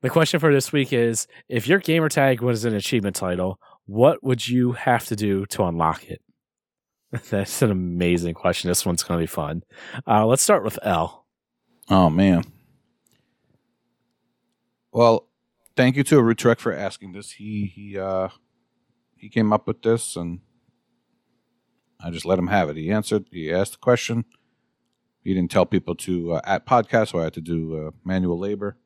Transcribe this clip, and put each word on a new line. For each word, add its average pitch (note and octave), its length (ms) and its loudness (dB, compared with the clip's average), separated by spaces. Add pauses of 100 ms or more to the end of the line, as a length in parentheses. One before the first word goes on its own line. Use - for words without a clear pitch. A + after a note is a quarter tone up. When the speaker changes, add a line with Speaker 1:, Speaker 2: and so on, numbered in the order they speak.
Speaker 1:
The C3+ 80 -2
question D#3+ 300 2
for D3+ 140 4
this C3+ 180 0
week C#3 200 0
is, A#2 360 0 (200)
if A#2+ 200 -4
your D4 120 4
gamer D#3+ 300 0
tag C3+ 320 2
was A#2+ 240 -2
an A2+ 100 0
achievement G2+ 400 -2
title, F#2 440 -4 (260)
what A#2+ 380 2
would B2+ 240 -2
you B2 260 0
have A#2+ 340 0
to A2 80 -4
do G2+ 320 -2
to - 160 -2
unlock E2 420 -2
it? - 160 -14 (500)
<laughs> - 580 -16
That's - 320 -4
an A2+ 100 2
amazing F2 600 0
question. F2+ 360 -2
This - 160 0
one's F2 180 -2
gonna E2+ 160 -2
be D#2+ 80 -2
fun. D#2+ 360 -8 (440)
Uh, A2 180 4
let's A#2 180 4
start F#3+ 200 2
with G#2+ 180 -6
L. E2 440 -2 (640)
Speaker 2:
Oh, F#2 200 6
man. F2+ 340 4 (2500)
Well, A#2 360 4 (480)
thank B2+ 200 4
you C#3 100 0
to D#3 100 4
Rutrek A#2 440 4
for G#2+ 140 -4
asking F#2 400 -10
this. G2+ 200 -18
He, G#2 400 -8
he, G2+ 240 -14
uh, F#2+ 320 -4 (840)
he - 140 -20
came G#2+ 240 2
up - 140 -2
with - 160 -8
this, A2+ 340 0
and F2 220 -8 (1600)
I E2+ 60 -8
just E2 160 -10
let F#2 140 2
him F2 80 -2
have F2+ 220 0
it. D2 60 -8
He D#2+ 160 -6
answered. G#2+ 400 -2
He E2 220 -8
asked F#2+ 200 -2
the - 40 -20
question. A#2+ 480 0 (1000)
He F#2+ 100 -2
didn't F2+ 180 -2
tell F#2 140 4
people F2 300 -2
to, E2+ 380 -4
uh, D2 120 -4
at G2 200 -2
podcast, A#2 440 2
so F2 100 -4
I E2 60 -2
had D#2 80 -6
to F2 80 -12
do, D#2+ 460 -6
uh, D2+ 40 -12 (120)
manual F#2 360 -2
labor. G2+ 460 -6